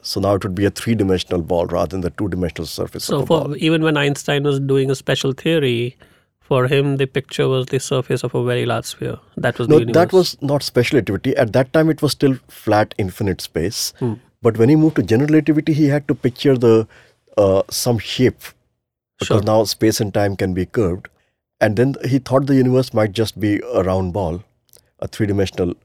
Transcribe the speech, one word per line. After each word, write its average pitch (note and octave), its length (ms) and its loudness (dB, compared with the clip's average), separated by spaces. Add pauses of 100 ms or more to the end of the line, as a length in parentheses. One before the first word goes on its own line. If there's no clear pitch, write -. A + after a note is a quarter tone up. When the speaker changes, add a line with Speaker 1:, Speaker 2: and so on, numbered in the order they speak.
Speaker 1:
so - 200 -8
now G2 140 2
it F#2+ 100 -2
would F#2+ 100 -4
be G2 100 0
a G2 60 2
three-dimensional F#2+ 720 0
ball E2+ 240 0
rather E2+ 240 -2
than F#2 100 -6
the F2 100 -4
two-dimensional F2 560 -6
surface F2+ 380 -8
Speaker 2:
So - 140 -2
Speaker 1:
of C3+ 60 0
a - 20 -8
Speaker 2:
for, D#3+ 180 2
Speaker 1:
ball. C#3+ 120 -8
Speaker 2:
even D#3+ 260 0
when D#3 140 0
Einstein C#3+ 480 -2
was C#3+ 160 0
doing C3+ 300 0
a C#3 40 -2
special C3+ 380 -2
theory, B2+ 640 -2 (440)
for B2+ 260 0
him, C#3 300 0
the C3+ 100 0
picture C#3 420 -2
was C3 180 -2
the C3+ 140 -2
surface B2+ 440 -4
of B2+ 100 -6
a B2 100 -2
very B2 220 -2
large A#2 180 -4
sphere. B2 340 -10 (180)
That B2+ 220 -2
was A#2+ 100 -2
Speaker 1:
No, D3+ 80 6
Speaker 2:
the - 60 6
universe. A2+ 200 0
Speaker 1:
that - 100 -2
was F#3 300 2
not C#3+ 200 -2
special - 340 0
relativity. A2+ 400 -2
At A2 160 0
that B2+ 200 0
time, D#3+ 160 4
it D#3 140 -2
was D3 100 0
still C3+ 240 0 (120)
flat, G#2+ 500 0
infinite F#2+ 420 -4
space. - 600 -4
Speaker 2:
Hmm. A#2 140 -2 (280)
Speaker 1:
But A2+ 160 2
when A2+ 100 6
he D#3 80 6
moved D#3 200 4
to - 60 2
general A2+ 260 2
relativity, D#3 440 2
he D3 140 2
had C#3 220 0
to C#3+ 60 0
picture - 440 0
the, A2+ 280 4 (520)
uh, G2 320 4
some A#2+ 280 -2
shape, - 440 0 (760)
because - 180 0
Speaker 2:
Sure. G2 40 0
Speaker 1:
now A2 220 4
space A2 360 0
and G#2 120 -4
time G2+ 240 -2
can F#2+ 160 -2
be F2+ 140 -2
curved. F#2+ 420 -2 (520)
And G#2+ 160 0
then C3 180 2 (100)
he C3 140 0
thought C3 280 0
the C3+ 100 2
universe B2+ 360 2
might G#2+ 200 0
just G#2+ 260 -4
be G#2 220 0 (120)
a G2 120 0
round F#2 280 0
ball, F2+ 300 -4 (560)
a - 80 -8
three-dimensional G2 680 -2 (100)